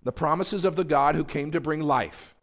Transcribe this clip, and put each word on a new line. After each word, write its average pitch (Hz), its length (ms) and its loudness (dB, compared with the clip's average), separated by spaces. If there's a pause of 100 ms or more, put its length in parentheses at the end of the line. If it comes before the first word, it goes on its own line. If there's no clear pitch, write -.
the 123 100 -4
promises 170 540 0
of 180 100 2
the 185 80 0
God 147 300 4
who 160 100 0
came 147 280 -6
to 165 100 -2
bring 156 200 -4
life? 127 600 -2